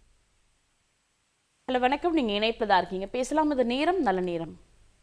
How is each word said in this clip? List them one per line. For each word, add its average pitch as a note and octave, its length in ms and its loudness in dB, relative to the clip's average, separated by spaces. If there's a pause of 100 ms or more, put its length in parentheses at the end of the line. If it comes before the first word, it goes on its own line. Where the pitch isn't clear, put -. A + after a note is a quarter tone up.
(1700)
ஹலோ, B3+ 80 2
வணக்கம். D4 320 2
நீங்க B3 200 2
இணைப்புல A3 340 0
தான் F#3+ 120 4
இருக்கீங்க, F#3 280 -4
பேசலாம். D4 440 0
இது B3+ 140 2
நேரம் D4+ 380 0
நல்ல F#3 180 0
நேரம். F3 380 -6 (440)